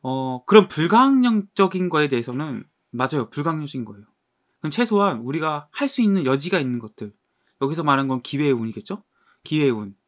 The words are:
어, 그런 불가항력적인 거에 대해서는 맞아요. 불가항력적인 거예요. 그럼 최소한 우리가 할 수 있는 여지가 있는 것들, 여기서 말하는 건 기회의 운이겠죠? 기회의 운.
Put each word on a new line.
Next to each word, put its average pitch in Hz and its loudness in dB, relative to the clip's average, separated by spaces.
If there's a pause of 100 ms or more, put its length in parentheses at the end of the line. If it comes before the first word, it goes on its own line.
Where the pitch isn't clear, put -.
어, 131 -6
그런 202 8
불가항력적인 202 2
거에 151 2
대해서는 123 -4 (240)
맞아요. 127 -2
불가항력적인 147 -6
거예요. 104 -20 (540)
그럼 151 -6
최소한 202 0
우리가 151 -6
할 277 -4
수 254 -2
있는 196 2
여지가 143 0
있는 123 -4
것들, 107 -14 (480)
여기서 156 -2
말하는 139 2
건 127 -2
기회의 143 0
운이겠죠? 113 -4 (400)
기회의 151 0
운. 104 -6 (120)